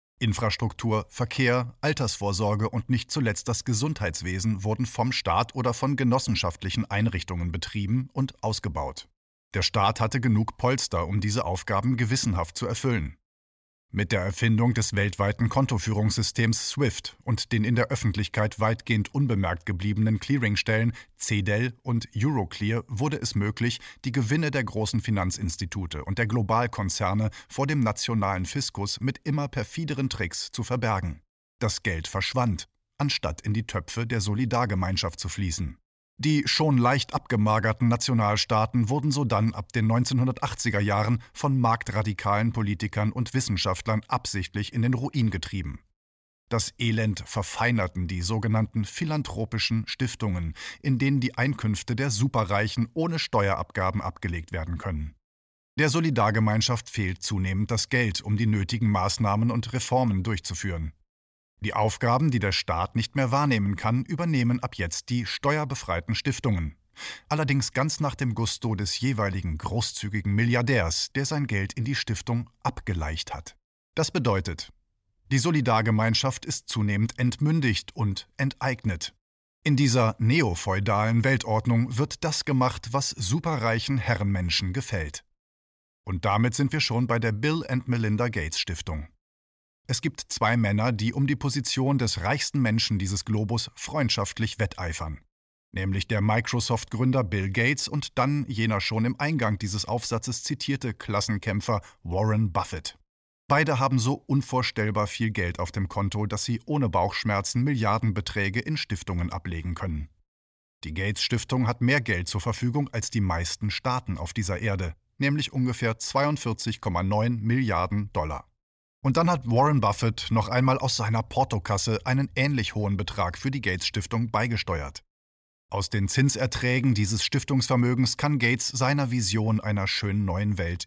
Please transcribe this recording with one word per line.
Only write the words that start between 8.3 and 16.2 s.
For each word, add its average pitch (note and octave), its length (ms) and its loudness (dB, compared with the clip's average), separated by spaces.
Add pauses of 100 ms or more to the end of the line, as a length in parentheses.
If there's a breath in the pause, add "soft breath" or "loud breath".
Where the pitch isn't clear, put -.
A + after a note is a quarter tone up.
ausgebaut. D#2 640 -4 (460)
Der G2 80 0
Staat G#2 400 2
hatte A2+ 180 2
genug A2 380 2
Polster, B2 480 0
um G2 160 0
diese G#2+ 240 0
Aufgaben G2+ 500 0
gewissenhaft A2 640 0
zu A#2+ 80 -4
erfüllen. G#2 520 -2 (720)
Mit F2+ 200 -2
der G2 100 2
Erfindung A2+ 540 2
des A2 200 0
weltweiten G2+ 540 0
Kontoführungssystems A2+ 1200 0